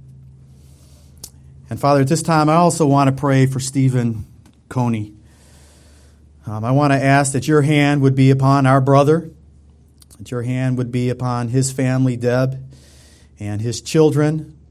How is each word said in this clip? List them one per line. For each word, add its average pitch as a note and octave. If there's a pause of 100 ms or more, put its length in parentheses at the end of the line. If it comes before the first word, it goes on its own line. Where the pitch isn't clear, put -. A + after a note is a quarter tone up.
(1700)
And A#2
Father, C#3+
at C3+
this D#3+
time, D#3
I D#3
also E3+
want C#3
to C3
pray C3+
for C3
Stephen A#2+ (420)
Coney. A2+ (1300)
Um, A2
I A#2
want C#3+
to C3+
ask C#3
that C3+
your D3+
hand C#3+
would C3+
be C3+
upon C3+
our C3+
brother, C#3+ (880)
that G2+
your B2
hand B2+
would A#2
be B2
upon B2
his C3
family, C3
Deb, B2 (800)
and G#2
his A2+
children. D#3 (160)